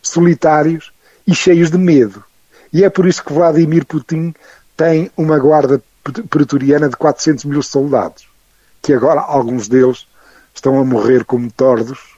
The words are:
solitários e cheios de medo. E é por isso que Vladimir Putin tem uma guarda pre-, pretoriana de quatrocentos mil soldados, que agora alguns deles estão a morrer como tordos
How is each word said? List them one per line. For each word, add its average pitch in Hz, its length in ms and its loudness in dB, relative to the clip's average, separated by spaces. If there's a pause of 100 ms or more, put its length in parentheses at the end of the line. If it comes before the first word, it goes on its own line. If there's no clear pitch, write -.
solitários 160 880 0 (340)
e 185 80 2
cheios 170 380 2
de 175 60 0
medo. 147 440 2 (520)
E 170 100 2
é 196 60 4
por 185 180 0
isso - 160 -2
que - 80 -12
Vladimir 160 540 2
Putin 160 480 -6 (420)
tem 160 400 0
uma 156 240 0
guarda 139 420 2 (220)
pre-, 180 200 -12
pretoriana 143 680 0
de 123 80 -10
quatrocentos 151 480 -2
mil 143 160 -4
soldados, 135 680 -4 (540)
que - 100 -2
agora 143 300 0
alguns 123 480 -4
deles 127 360 0 (480)
estão 135 260 -2
a 139 40 0
morrer 123 400 0
como 120 260 -4
tordos 127 500 -2 (180)